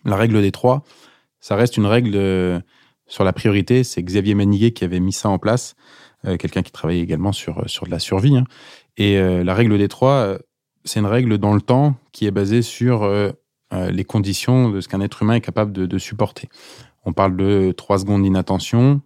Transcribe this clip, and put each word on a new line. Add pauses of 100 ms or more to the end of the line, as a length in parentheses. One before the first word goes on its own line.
La
règle
des
trois, (560)
ça
reste
une
règle,
euh, (480)
sur
la
priorité.
C'est
Xavier
Maniguet
qui
avait
mis
ça
en
place, (500)
euh,
quelqu'un
qui
travaillait
également
sur,
sur
de
la
survie,
hein. (540)
Et,
euh,
la
règle
des
trois,
euh, (460)
c'est
une
règle
dans
le
temps (180)
qui
est
basée
sur,
euh, (420)
euh,
les
conditions
de
ce
qu'un
être
humain
est
capable
de,
de
supporter. (560)
On
parle
de
trois
secondes
d'inattention.